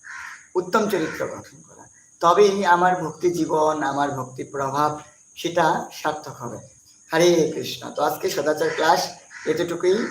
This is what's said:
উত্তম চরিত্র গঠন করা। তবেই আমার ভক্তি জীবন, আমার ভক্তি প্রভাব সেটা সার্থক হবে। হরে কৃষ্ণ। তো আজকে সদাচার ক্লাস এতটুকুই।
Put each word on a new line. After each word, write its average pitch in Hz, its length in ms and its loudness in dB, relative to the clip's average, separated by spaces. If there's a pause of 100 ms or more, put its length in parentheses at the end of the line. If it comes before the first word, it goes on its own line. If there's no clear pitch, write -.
(560)
উত্তম 196 340 0
চরিত্র 160 380 -2
গঠন - 340 -14
করা। - 220 -20 (360)
তবেই 196 460 6
আমার 175 380 4
ভক্তি 170 280 -2
জীবন, 156 520 0
আমার 139 280 0
ভক্তি 127 320 -8
প্রভাব 143 560 -2 (360)
সেটা 170 580 0
সার্থক 143 460 -6
হবে। 110 180 -10 (560)
হরে 165 420 4
কৃষ্ণ। 127 360 -10
তো 127 120 -2
আজকে 165 260 -2
সদাচার 151 460 -2
ক্লাস - 340 2 (380)
এতটুকুই। 175 640 0